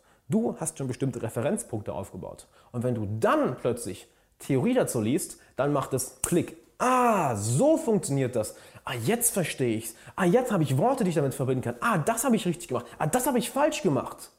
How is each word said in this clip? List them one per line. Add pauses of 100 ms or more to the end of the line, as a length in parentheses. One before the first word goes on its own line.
(280)
Du
hast
schon
bestimmte
Referenzpunkte
aufgebaut. (240)
Und
wenn
du (120)
dann
plötzlich (300)
Theorie
dazu
liest, (180)
dann
macht
es
Klick. (220)
Ah,
so
funktioniert
das. (280)
Ah,
jetzt
verstehe
ich's. (220)
Ah,
jetzt
habe
ich
Worte,
die
ich
damit
verbinden
kann.
Ah,
das
habe
ich
richtig
gemacht. (120)
Ah,
das
habe
ich
falsch
gemacht.